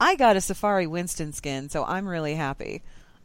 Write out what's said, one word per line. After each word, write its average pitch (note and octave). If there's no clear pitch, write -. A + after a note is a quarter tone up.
I E4+
got A#3
a F#3+
Safari G3
Winston D#3+
skin, C#3
so D3+
I'm F#3+
really D#3
happy. C#3+